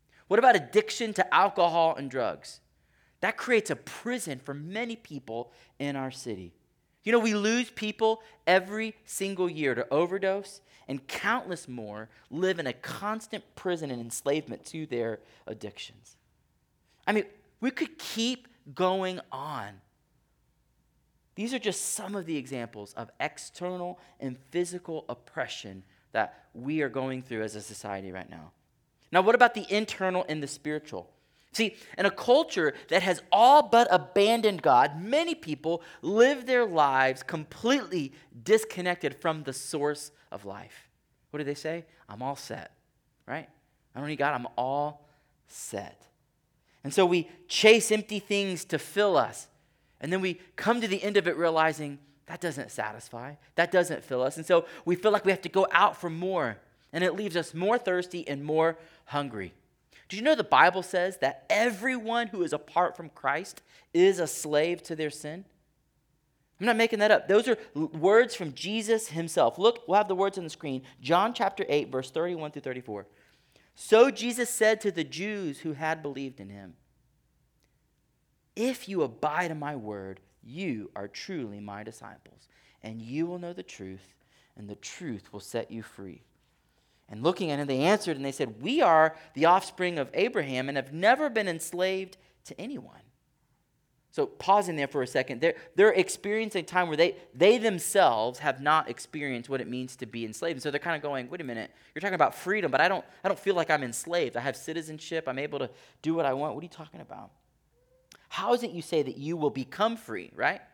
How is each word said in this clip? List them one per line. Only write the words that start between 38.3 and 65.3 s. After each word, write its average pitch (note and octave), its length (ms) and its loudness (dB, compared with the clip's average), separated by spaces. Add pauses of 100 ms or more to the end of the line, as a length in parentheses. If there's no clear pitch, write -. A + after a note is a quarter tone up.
disconnected F3+ 720 0
from D#3+ 300 -2
the C3 100 -8
source D3 560 -4 (200)
of G2+ 140 -12
life. G2 460 -16 (400)
What D3 80 -8
do D3+ 60 -6
they C#3+ 100 -4
say? E3 320 -8 (240)
"I'm G#2+ 120 -14
all C#3 140 -6
set," - 360 -12 (540)
right? D3+ 220 -10 (460)
"I - 40 -14
don't D3 100 -8
need D3+ 80 -6
God, C#3+ 180 0
I'm A#2+ 140 -6 (100)
all C#3+ 500 -4 (380)
set." - 640 -12 (760)
And E3+ 80 -8
so F#3+ 140 6
we F3 240 2 (180)
chase A3 420 6
empty G#3+ 280 -2
things G3 480 -2
to D#3 120 -2
fill G3 380 2
us. G#2 320 0 (500)
And D3 140 -6
then F#3+ 80 0
we F#3 200 -4 (160)
come A#3 260 0
to A3+ 60 0
the F#3 140 -2
end G#3 140 0
of F3 100 4
it F3 100 0
realizing D#3+ 640 0 (260)
that E3 140 -12
doesn't D3 300 -6
satisfy, A#2 640 -10 (180)
that F3 160 2
doesn't F3 340 2
fill B2+ 180 -2
us. C#3+ 140 0
And D#3+ 80 -10
so E3+ 220 4 (180)
we F3 100 2
feel G3+ 160 2
like G3+ 140 4
we F#3+ 80 4
have F3+ 80 -2
to G3+ 80 -8
go F#3+ 240 4
out F3 240 6
for F3 140 -6
more, D#3+ 480 -4 (340)
and E3 100 -4
it F3 120 2
leaves G3 200 -4
us E3+ 200 -4
more G3 240 0
thirsty F3+ 500 -4
and C#3 160 -6
more D#3+ 320 2 (300)
hungry. A#2 480 -6 (540)
Did G3 100 -10
you A3 40 -6
know D4+ 140 4
the A3 80 0
Bible F3 400 6
says F#3 340 -4
that - 320 -4
everyone A3+ 800 -2
who F#3 140 -4
is D#3+ 100 -4
apart - 440 -2
from E3 120 -14
Christ D3 540 -6 (300)
is F#3 280 6
a D#3 80 0
slave D#3+ 560 0
to E3+ 100 -10
their D#3 160 -4
sin? D#3+ 340 -12 (1160)